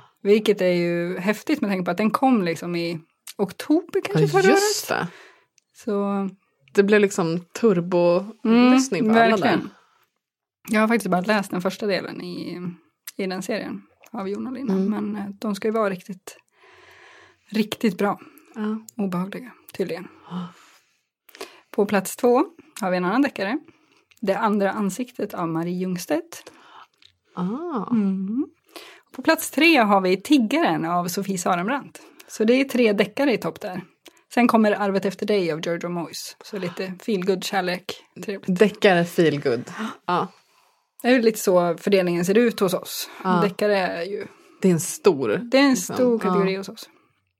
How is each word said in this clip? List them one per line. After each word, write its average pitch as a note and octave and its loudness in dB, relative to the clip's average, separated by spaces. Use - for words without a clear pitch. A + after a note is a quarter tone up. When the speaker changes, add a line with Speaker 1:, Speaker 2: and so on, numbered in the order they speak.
Speaker 1:
Vilket G#3 4
är F3+ 2
ju F3 0
häftigt G#3 -2
med G#3 -2
tanke F#3+ -2
på F3+ -2
att F3 -2
den G#3+ 2
kom A#3+ 2
liksom F3 -4
i E3+ -4
oktober D4+ -2
kanske - 2
Speaker 2:
Ja, D#3 4
Speaker 1:
förra F#4+ 6
Speaker 2:
just G4+ 2
Speaker 1:
året. A#1 0
Speaker 2:
det. F3 -4
Speaker 1:
Så G3+ -2
Speaker 2:
Det G3+ 4
blev G#3 6
liksom F3+ 0
turbo-lyssning G3 2
Speaker 1:
Mm, A3 4
Speaker 2:
på A3+ 8
alla A3+ 6
Speaker 1:
verkligen. E3+ 2
Speaker 2:
där. - -10
Speaker 1:
Jag G#3+ 2
har A3 4
faktiskt A3+ 0
bara F3+ 2
läst G3+ 0
den F3+ -4
första F#3 -4
delen - -4
i, F3 -10
i G3 -6
den F#3+ -8
serien G3 -8
av G3 -8
Jon G#3 -8
och C4 -10
Lina. B3+ -6
Speaker 2:
Mm. F#3+ 0
Speaker 1:
Men, G#3 -6
eh, G3+ -10
de G#3+ -4
ska G3+ -4
ju A3 -2
vara A3 0
riktigt, - -14
riktigt G#3+ -2
bra. G3+ -2
Speaker 2:
Ja. A3 -6
Speaker 1:
Obehagliga, F#3 -6
tydligen. F3+ -8
Speaker 2:
Ja. F3 -10
Speaker 1:
På G3+ 0
plats G3 -2
två B3 4
har F#3+ -2
vi F#3 0
en F3+ -2
annan G#3+ 0
deckare. A#3 -4
Det F#3+ 0
andra G3+ 0
ansiktet G#3 -6
av F3+ -4
Marie E3 -4
Ljungstedt. F#3 -6
Speaker 2:
Ah. A#3 -6
Speaker 1:
Mm. G3+ 0
På C4 -12
plats D#4+ 0
tre D#4+ 6
har G#3 4
vi F#3 0
Tiggaren A3+ 2
av F3 -2
Sofie G3 -4
Sarenbrant. F#3+ -2
Så - -2
det A3 4
är C#4 2
tre B3 2
deckare G#3+ 0
i G3 0
topp E3+ -6
där. F#3 -10
Sen A#3+ 4
kommer G#3+ 4
Arvet G3 0
efter G3 -4
dig G3 0
av D#3 -6
Giorgio E3+ -6
Moyes. - -10
Så - -12
lite F#3 -8
feelgood, F#3 -2
kärlek, F3+ -4
trevligt. G3 -4
Speaker 2:
Deckare, G3 4
feelgood. C#3+ 0
Ja. F3 -2
Speaker 1:
Det A#3 -2
är B3 4
ju B3+ 4
lite A3 2
så F3 2
fördelningen F3+ 0
ser G3 4
ut A#3 2
hos F#3+ 2
oss. - -8
Speaker 2:
Ja. F#3+ 0
Speaker 1:
Deckare G3+ 0
är F#3 -4
ju G3 -10
Speaker 2:
Det G3 6
är F3+ 6
en D#3+ 2
stor, C3+ 0
Speaker 1:
det A#3 0
är C#4 6
en C#4 6
Speaker 2:
liksom. - -2
Speaker 1:
stor B3 2
kategori F#3 0
Speaker 2:
Ja. F#3+ -6
Speaker 1:
hos F#3+ -12
oss. - -18